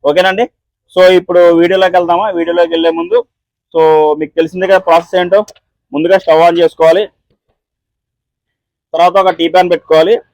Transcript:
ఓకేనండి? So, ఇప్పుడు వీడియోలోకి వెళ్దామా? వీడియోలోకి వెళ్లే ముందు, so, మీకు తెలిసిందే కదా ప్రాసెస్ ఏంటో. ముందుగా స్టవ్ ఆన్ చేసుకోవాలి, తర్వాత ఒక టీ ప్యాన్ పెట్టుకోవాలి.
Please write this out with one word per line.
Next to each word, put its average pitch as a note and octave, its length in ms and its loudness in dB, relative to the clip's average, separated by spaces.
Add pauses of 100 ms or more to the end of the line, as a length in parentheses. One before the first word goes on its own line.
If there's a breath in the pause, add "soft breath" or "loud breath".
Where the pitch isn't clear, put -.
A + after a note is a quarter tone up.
ఓకేనండి? F#3 440 0 (480)
So, F#3 140 6
ఇప్పుడు F3+ 280 0
వీడియోలోకి F3 580 2
వెళ్దామా? F3+ 320 -2
వీడియోలోకి E3+ 420 -2
వెళ్లే E3 180 -2
ముందు, F3 360 -4 (500)
so, D#3+ 60 0 (380)
మీకు D3+ 160 -10
తెలిసిందే F3+ 320 -4
కదా F#3+ 100 2
ప్రాసెస్ E3+ 380 -2
ఏంటో. F#3 300 -2 (480)
ముందుగా E3+ 240 0
స్టవ్ D#3+ 220 0
ఆన్ E3+ 180 2
చేసుకోవాలి, E3+ 500 0 (1900)
తర్వాత E3+ 240 0
ఒక F#3 120 2
టీ E3 180 -4
ప్యాన్ F3+ 220 0
పెట్టుకోవాలి. E3+ 480 0 (160)